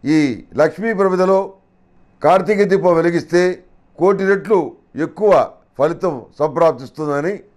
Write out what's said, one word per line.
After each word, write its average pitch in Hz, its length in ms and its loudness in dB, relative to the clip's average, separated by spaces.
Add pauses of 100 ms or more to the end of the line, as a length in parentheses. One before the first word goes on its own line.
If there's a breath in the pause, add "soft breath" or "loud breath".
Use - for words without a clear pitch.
ఈ 156 160 2 (420)
లక్ష్మీ 175 380 -2
ప్రమిదలో 190 400 2 (800)
కార్తీక 190 400 2 (100)
దీపం 180 280 2
వెలిగిస్తే 170 420 0 (580)
కోటి 190 300 2
రెట్లు 196 300 0 (460)
ఎక్కువ 196 260 0 (460)
ఫలితం 160 360 -2 (260)
సంప్రాప్తిస్తుందని 147 920 -2 (240)